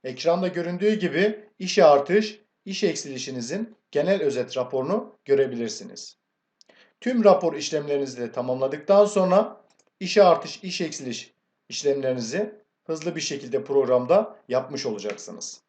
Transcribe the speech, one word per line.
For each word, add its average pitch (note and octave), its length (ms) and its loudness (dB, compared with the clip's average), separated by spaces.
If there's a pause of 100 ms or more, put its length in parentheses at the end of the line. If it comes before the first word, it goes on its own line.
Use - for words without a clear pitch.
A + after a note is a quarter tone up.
Ekranda F3+ 440 -2
göründüğü F3+ 460 0
gibi F#3+ 560 0 (100)
iş F#3 200 -2
artış, E3+ 640 4 (240)
iş F#3+ 180 -6
eksilişinizin C#3 920 -6 (160)
genel E3 300 0
özet C3 360 -2
raporunu C3+ 580 -4 (100)
görebilirsiniz. A#2+ 920 -4 (840)
Tüm A#3+ 220 0
rapor F3 320 6
işlemlerinizi C#3+ 680 -4
de A#2 100 -6
tamamladıktan C3+ 760 2
sonra G3 560 0 (380)
iş F#3 180 -2
artış, F#3 460 4
iş F#3 180 -8
eksiliş C#3 520 -8 (360)
işlemlerinizi C#3 960 -2 (180)
hızlı D#3+ 320 -6
bir E3 60 -6
şekilde C3+ 420 -6
programda C3+ 720 2 (120)
yapmış C3 380 -4
olacaksınız. G#2 840 -10